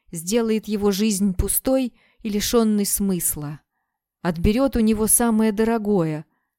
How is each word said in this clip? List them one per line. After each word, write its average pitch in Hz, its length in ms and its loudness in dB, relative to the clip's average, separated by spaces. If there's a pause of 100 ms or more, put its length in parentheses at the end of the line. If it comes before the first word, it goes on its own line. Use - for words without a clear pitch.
(100)
сделает 214 560 -2
его 202 240 0
жизнь 202 440 0
пустой 262 580 0 (300)
и 226 60 -8
лишенный 208 580 0
смысла. 165 760 -4 (600)
Отберет 214 540 0
у 240 40 2
него 220 260 2
самое 220 460 2
дорогое, 202 760 0 (320)